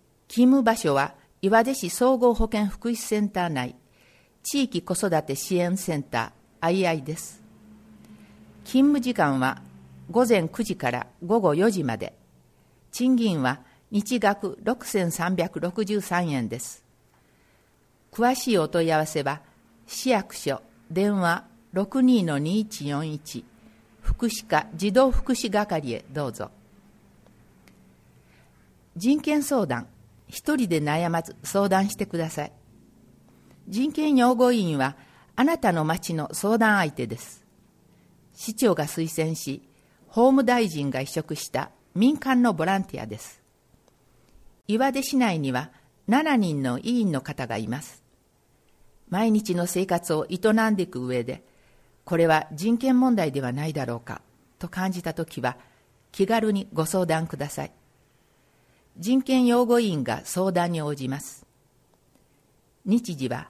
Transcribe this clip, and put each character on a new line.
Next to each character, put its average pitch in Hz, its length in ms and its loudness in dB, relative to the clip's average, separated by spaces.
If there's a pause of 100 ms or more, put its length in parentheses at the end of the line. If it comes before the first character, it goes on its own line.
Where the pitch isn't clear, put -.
(280)
勤 247 200 6
務 269 140 6
場 226 140 4
所 156 180 0
は 139 200 0 (260)
岩 220 240 4
出 262 80 -2
市 262 160 -6
総 247 300 2
合 240 160 4
保 226 120 2
健 214 200 0
福 214 240 -4
祉 233 60 -2
セ 214 240 -2
ン 208 100 0
タ 180 160 -2
ー - 20 -2
内、 127 260 -6 (680)
地 277 220 -2
域 170 180 -4
子 - 100 -4
育 170 300 0
て 180 120 -6
支 180 220 -4
援 175 220 0
セ 180 180 -4
ン 143 60 -4
タ - 160 -6
ー、 113 120 -4 (300)
あ 165 100 0
い 185 160 2
あ 170 60 2
い 156 100 -4
で 151 140 -10
す。 - 260 -16 (1200)
勤 269 260 4
務 277 80 2
時 247 140 -2
間 143 260 2
は 127 220 -2 (480)
午 233 160 4
前 190 240 4
九 - 120 -4
時 196 140 -6
か 131 140 -4
ら 123 160 -4 (180)
午 214 160 2
後 170 140 4
四 190 160 4
時 185 140 -2
ま 113 120 -4
で。 - 180 -10 (760)
賃 254 260 2
金 208 240 2
は 131 200 -2 (300)
日 208 300 0
額 202 420 -2
六 247 220 -4
千 180 260 0
三 175 260 -2
百 165 220 -2
六 180 280 -4
十 202 160 -2
三 175 300 -2
円 120 180 -2
で 117 80 -8
す。 - 260 -16 (1300)
詳 240 220 2
し 254 180 -2
い 196 60 6
お 156 100 2
問 165 180 2
い 160 60 2
合 156 60 4
わ 156 80 0
せ 151 160 -4
は、 139 180 -4 (460)
市 - 240 -2
役 208 260 -2
所 - 240 -6 (300)
電 196 260 0
話 175 300 0 (260)
六 202 300 -2
二 247 200 6
の 156 160 -2
二 165 220 0
一 214 260 -8
四 147 240 -4
一、 147 360 -12 (560)
福 - 240 0
祉 226 200 -6
課 156 280 0
児 185 180 -2
童 262 180 6
福 - 220 2
祉 233 180 -2
係 175 440 -2
へ - 180 -10
ど 143 140 -4
う 117 60 -6
ぞ。 - 180 -10 (2500)
人 240 280 2
権 294 200 0
相 269 220 0
談、 127 220 -4 (420)
一 - 260 -4
人 254 140 0
で 160 140 0
悩 160 260 0
ま 165 140 -2
ず - 200 -16
相 196 280 0
談 190 180 2
し - 80 -10
て - 80 -4
く - 140 -6
だ 165 100 -4
さ 151 160 -8
い。 - 80 -14 (1160)
人 254 220 -2
権 302 260 2
擁 247 180 6
護 247 180 4
委 240 60 2
員 170 180 0
は、 135 200 -2 (380)
あ 240 100 2
な 330 120 2
た 220 160 2
の 160 140 0
町 170 260 -4
の 156 220 -4
相 214 240 0
談 214 180 4
相 170 160 0
手 123 140 -6
で 113 100 -8
す。 - 260 -18 (920)
市 - 200 -10
長 214 200 2
が 156 100 -2
推 165 240 -6
薦 160 260 -2
し、 143 280 -8 (460)
法 226 160 2
務 269 200 6
大 233 240 2
臣 143 220 -4
が 127 100 -4
委 139 60 -6
嘱 - 280 -6
し - 140 -10
た - 220 -6 (240)
民 262 240 4
間 262 240 2
の 240 100 4
ボ 160 140 -2
ラ 190 100 2
ン 196 80 -2
テ - 140 -12
ィ - 40 -10
ア 113 40 -10
で 107 120 -12
す。 - 220 -20 (1300)
岩 254 240 2
出 269 100 -2
市 277 140 -4
内 220 220 2
に 139 140 -2
は 127 180 -4 (360)
七 285 300 2
人 165 260 0
の 127 160 -2
委 240 220 -2
員 196 120 0
の 135 100 -2
方 139 240 -8
が 107 100 -6
い 110 100 -6
ま 120 140 -6
す。 - 220 -20 (1040)
毎 220 220 0
日 214 240 2
の 175 120 0
生 185 200 -2
活 175 260 -2
を 156 160 0
営 185 240 2 (180)
ん 208 60 2
で 190 60 0
い 170 40 -4
く 127 200 -8
上 127 180 -2
で、 - 260 -12 (540)
こ 170 120 -2
れ 165 100 4
は 156 260 4
人 208 260 0
権 262 200 2
問 254 160 4
題 175 160 2
で 139 100 -4
は 127 120 -4
な 143 140 -4
い 156 60 -4
だ 143 140 -4
ろ 120 80 -4
う 117 60 -8
か - 220 -14 (360)
と 175 100 -10
感 185 220 -4
じ 180 140 -8
た 165 100 -6
と 165 100 -6
き - 160 -12
は、 123 160 -4 (540)
気 196 160 0
軽 220 260 2
に 196 200 -4
ご 160 120 0
相 180 220 0
談 160 200 0
く 156 100 -10
だ 143 120 -6
さ 143 160 -10
い。 - 80 -14 (1300)
人 247 240 0
権 254 240 2
擁 240 200 4
護 240 120 4
委 233 80 2
員 160 160 0
が 117 220 -4
相 190 280 -2
談 175 200 0
に 160 100 -4
応 147 120 -4
じ 135 140 -6
ま 135 120 -6
す。 - 260 -18 (1400)
日 196 320 0
時 131 120 -4
は 117 220 -8